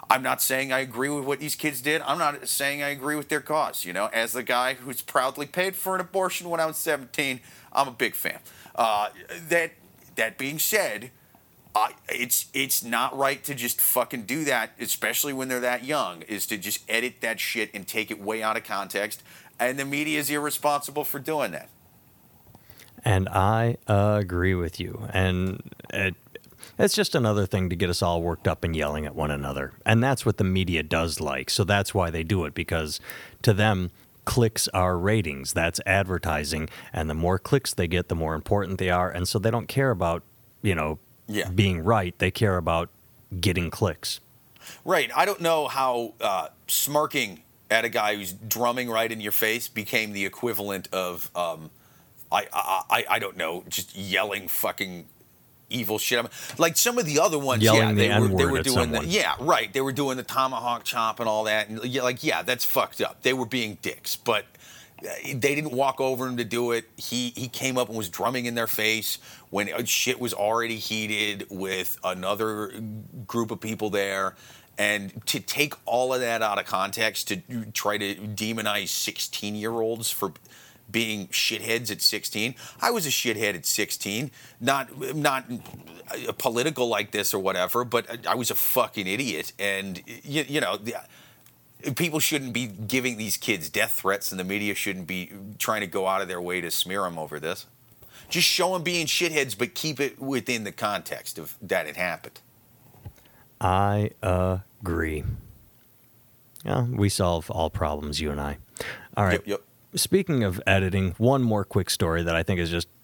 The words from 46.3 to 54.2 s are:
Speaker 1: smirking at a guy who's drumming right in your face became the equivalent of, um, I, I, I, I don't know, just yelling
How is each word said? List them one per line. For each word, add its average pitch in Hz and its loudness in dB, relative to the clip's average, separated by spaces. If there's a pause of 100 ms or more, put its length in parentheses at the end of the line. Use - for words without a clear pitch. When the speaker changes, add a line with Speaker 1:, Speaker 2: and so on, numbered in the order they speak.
Speaker 1:
smirking 139 0 (260)
at 113 4
a 117 0
guy 107 2
who's 98 -6
drumming 120 -2
right 113 0
in 110 -6
your 104 -4
face 113 2
became 107 -2
the 98 -2
equivalent 101 -4
of, 90 -4
um, 82 -4 (600)
I, 101 2
I, 95 0
I, 113 2
I - 4
don't 95 -6
know, 87 -4
just 98 -6
yelling 95 -2